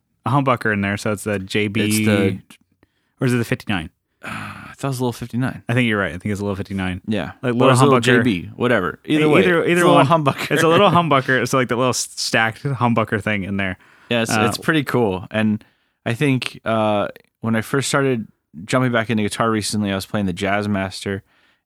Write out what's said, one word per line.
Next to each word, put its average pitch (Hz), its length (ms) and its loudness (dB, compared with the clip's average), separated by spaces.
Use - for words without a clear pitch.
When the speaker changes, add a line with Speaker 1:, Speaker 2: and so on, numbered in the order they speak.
Speaker 1:
a 113 60 -4
humbucker 127 420 0
in 101 80 0
there. 98 160 -2
So 107 140 -4
it's 104 140 -6
the 104 120 -2
J 104 300 -2
B. 104 140 -2
Speaker 2:
It's 107 160 0
the 101 420 2
Speaker 1:
Or 135 80 0
is 123 80 0
it - 20 0
the 117 80 -2
fifty-nine? 90 460 -6
Speaker 2:
Uh, - 60 -14
I - 460 -14
thought - 120 -8
it - 0 -
was 131 120 -6
a 127 40 -2
little 120 100 -2
fifty-nine. 120 560 -6
Speaker 1:
I 117 60 -2
think 123 120 4
you're 107 120 2
right. 87 160 -2
I - 20 -10
think 107 140 -6
it's 98 100 -4
a - 20 -4
little 101 120 -2
fifty-nine. 92 500 -6
Speaker 2:
Yeah. 101 280 -4
Speaker 1:
Like, 127 80 0
Speaker 2:
Or 117 60 -2
Speaker 1:
little 135 160 6
Speaker 2:
it's 123 80 4
a 139 40 6
little 135 140 6
Speaker 1:
humbucker. 117 40 0
Speaker 2:
J 117 200 4
B, 98 320 -2
whatever. 113 500 0
Either 151 200 0
Speaker 1:
E-, - 20 -
Speaker 2:
way, 151 160 6
Speaker 1:
either, 175 180 2
Speaker 2:
it's - 80 0
Speaker 1:
either 175 120 2
Speaker 2:
a 175 60 4
little 175 100 6
Speaker 1:
one. 135 100 6
Speaker 2:
humbucker. 156 440 0
Speaker 1:
It's 151 120 2
a 170 40 4
little 185 220 6
humbucker. 143 500 2
It's 117 140 0
like 127 140 2
the 120 80 -2
little 127 140 2
s-, - 200 -4
stacked 113 440 0
humbucker 117 580 0
thing 104 220 -4
in 98 140 -4
there. 95 200 -4
Speaker 2:
Yeah, 120 140 0
it's, 110 80 -2
Speaker 1:
Uh, 107 160 4
Speaker 2:
it's 101 100 -2
pretty 156 260 0
cool. 107 460 0
And 107 340 0
I 117 80 -2
think, 131 500 -2
uh, 107 440 0
when 113 140 -2
I 110 60 0
first 135 260 -2
started 135 400 0
jumping 127 260 0
back 113 200 0
into 107 100 0
guitar 110 300 0
recently, 104 400 -2
I 98 40 0
was 95 120 -6
playing 104 180 -2
the 92 80 -2
Jazzmaster, 98 880 -4